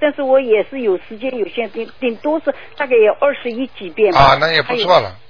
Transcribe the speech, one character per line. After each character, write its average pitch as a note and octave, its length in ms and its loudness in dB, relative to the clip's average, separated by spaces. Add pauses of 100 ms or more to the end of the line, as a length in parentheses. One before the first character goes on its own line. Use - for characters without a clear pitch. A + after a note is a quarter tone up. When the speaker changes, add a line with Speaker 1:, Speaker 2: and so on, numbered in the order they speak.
Speaker 1:
但 D4 120 0
是 D4 80 -8
我 C4 200 2
也 A3 280 2
是 C4+ 120 -10
有 F#3+ 160 0 (100)
时 A3 100 -16
间 B3+ 200 -8
有 G3 100 -4
限， A3 240 -8
顶， A3+ 180 -10 (120)
顶 A#3+ 160 -2
多 D4+ 260 -4
是 C#4 100 -2 (220)
大 D4 100 -6
概 B3+ 120 -4
有 G#3+ 240 4
二 C#4 200 2
十 B3 80 -8
一 A#3+ 180 -6
几 G3 240 -14
遍 F4+ 220 2
吧。 C3+ 60 4
Speaker 2:
啊， C#3 180 6
那 D#3 140 0
也 D#3 100 2
不 - 140 -4
错 F3+ 240 2
了。 G2 160 -4 (140)